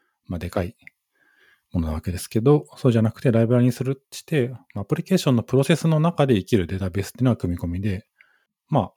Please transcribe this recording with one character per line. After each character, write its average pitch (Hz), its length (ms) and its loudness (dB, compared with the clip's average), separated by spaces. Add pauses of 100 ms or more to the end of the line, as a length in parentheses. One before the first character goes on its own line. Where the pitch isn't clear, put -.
(280)
ま 92 80 -8
あ、 82 40 -6
で 87 100 -8
か 95 140 -2
い 90 120 -10 (960)
も 90 100 -2
の 80 60 -2
な 78 60 -4
わ 82 80 -6
け 92 100 -6
で 85 60 -6
す - 100 -12
け 110 140 -2
ど、 147 240 2 (120)
そ 135 120 2
う - 20 6
じ 113 80 4
ゃ - 20 2
な 110 100 2
く - 100 -12
て 135 100 0
ラ 113 100 4
イ 113 60 2
ブ 120 60 2
ラ 123 60 4
リ 123 60 4
に 123 60 4
す 123 120 -4
る、 135 280 -6
し - 120 -16
て、 131 260 -2
ま 127 80 -14 (180)
あ、 104 60 -8
ア 98 40 -8
プ 151 100 -4
リ 175 80 -4
ケ 190 120 0
ー - 20 4
シ - 120 -2
ョ - 20 6
ン 123 40 4
の 110 80 2
プ - 120 -2
ロ 135 80 6
セ 165 120 2
ス 165 120 0
の 156 120 2
中 156 280 2
で 127 80 4
生 92 100 0
き 113 120 2
る 85 100 0
デ 95 80 -6
ー 92 40 -4
タ 95 100 -4
ベ 98 120 -4
ー - 40 -4
ス - 40 -14
っ - 40 -16
て - 60 -10
い - 20 -4
う - 40 -2
の 123 60 4
は 107 60 0
組 87 180 -4
み 82 40 -6
込 87 80 -6
み 87 140 -6
で、 98 240 -4 (640)
ま 120 260 -2